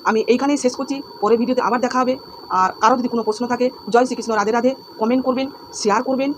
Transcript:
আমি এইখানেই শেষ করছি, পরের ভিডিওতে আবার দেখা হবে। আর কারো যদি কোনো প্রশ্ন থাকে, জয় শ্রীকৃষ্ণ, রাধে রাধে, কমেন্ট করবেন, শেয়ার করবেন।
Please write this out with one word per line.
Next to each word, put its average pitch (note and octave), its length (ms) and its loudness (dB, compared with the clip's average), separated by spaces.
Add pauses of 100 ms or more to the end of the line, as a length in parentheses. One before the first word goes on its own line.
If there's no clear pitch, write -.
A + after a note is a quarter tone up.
আমি A3 160 2 (120)
এইখানেই C#4 320 2
শেষ B3 140 2
করছি, C4+ 180 -4 (240)
পরের A3 200 4
ভিডিওতে B3 280 0
আবার A#3 180 2
দেখা A#3+ 140 0
হবে। B3+ 140 0 (360)
আর F#3 200 2 (100)
কারো A3+ 200 6
যদি B3 80 -2
কোনো A#3 180 -2
প্রশ্ন G#3+ 260 -2
থাকে, B3 140 0 (260)
জয় A#3+ 140 6
শ্রীকৃষ্ণ, A3+ 280 -6
রাধে G#3 200 0
রাধে, B3 180 2 (260)
কমেন্ট B3 280 2
করবেন, C4 200 0 (340)
শেয়ার G#3 280 2
করবেন। C4+ 300 0